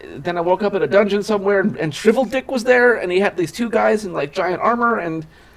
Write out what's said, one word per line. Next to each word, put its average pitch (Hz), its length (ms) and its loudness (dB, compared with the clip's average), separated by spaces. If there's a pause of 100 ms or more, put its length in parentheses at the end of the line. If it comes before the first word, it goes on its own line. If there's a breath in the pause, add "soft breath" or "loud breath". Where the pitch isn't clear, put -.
(160)
then 175 220 -4
I - 20 0
woke 180 220 0
up 202 100 0
in 190 100 -2
a 156 40 0
dungeon 202 360 2
somewhere, 202 380 0
and, 196 160 -2
and 156 180 -4
Shrivel 226 300 2
Dick 254 260 -4
was 247 140 -4
there, 247 300 4
and 180 180 -2
he 180 80 2
had 202 160 0
these 165 160 -2
two 240 160 -4
guys 214 380 0
in, 175 80 -8
like, 147 180 -6
giant 180 300 -2
armor, 233 360 2
and, 160 280 -6 (300 soft breath)